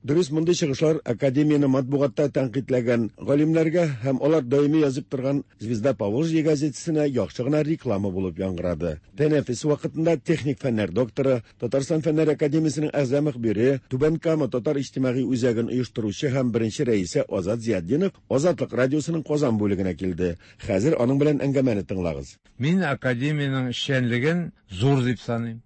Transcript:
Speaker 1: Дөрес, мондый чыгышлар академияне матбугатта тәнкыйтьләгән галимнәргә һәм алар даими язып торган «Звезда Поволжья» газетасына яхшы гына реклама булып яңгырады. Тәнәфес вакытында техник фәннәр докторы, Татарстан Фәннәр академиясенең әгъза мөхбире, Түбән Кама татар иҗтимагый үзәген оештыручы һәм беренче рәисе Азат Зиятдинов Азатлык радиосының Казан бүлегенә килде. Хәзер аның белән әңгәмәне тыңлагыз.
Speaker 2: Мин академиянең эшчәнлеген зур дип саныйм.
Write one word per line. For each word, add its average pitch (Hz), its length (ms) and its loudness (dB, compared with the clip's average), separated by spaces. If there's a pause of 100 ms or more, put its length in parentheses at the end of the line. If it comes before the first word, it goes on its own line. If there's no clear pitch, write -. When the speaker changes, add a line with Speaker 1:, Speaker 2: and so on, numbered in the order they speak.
Speaker 1:
Дөрес, 147 280 0
мондый 160 240 2
чыгышлар 156 480 0
академияне 143 640 2
матбугатта 135 640 0
тәнкыйтьләгән 120 800 0 (100)
галимнәргә 156 640 2 (220)
һәм 135 180 0
алар 151 240 2
даими 147 380 4
язып 135 240 -2
торган 139 340 -2 (160)
«Звезда 113 340 -2
Поволжья» 147 500 0
газетасына 151 680 0
яхшы 120 340 -2
гына 151 180 2
реклама 113 480 -2
булып 90 300 -4
яңгырады. 85 600 -4 (160)
Тәнәфес 147 500 0
вакытында 151 560 0
техник 139 380 -2
фәннәр 107 320 0
докторы, 127 500 0 (160)
Татарстан 139 400 0
Фәннәр 156 380 2
академиясенең 151 560 0
әгъза 143 280 0
мөхбире, 123 680 0
Түбән 151 320 0
Кама 156 260 0
татар 127 300 -2
иҗтимагый 127 500 -2
үзәген 117 400 0
оештыручы 120 640 -2
һәм 127 220 0
беренче 113 320 0
рәисе 110 420 0
Азат 104 320 -2
Зиятдинов 113 540 0 (160)
Азатлык 135 420 0
радиосының 139 560 -2
Казан 143 320 0
бүлегенә 95 380 0
килде. 87 400 -4 (260)
Хәзер 120 380 2
аның 135 180 2
белән 147 240 2
әңгәмәне 131 400 0
тыңлагыз. 85 540 -4 (220)
Speaker 2:
Мин 165 240 2
академиянең 135 920 -2
эшчәнлеген 131 760 0 (160)
зур 127 340 2
дип 120 160 0
саныйм. 117 460 -6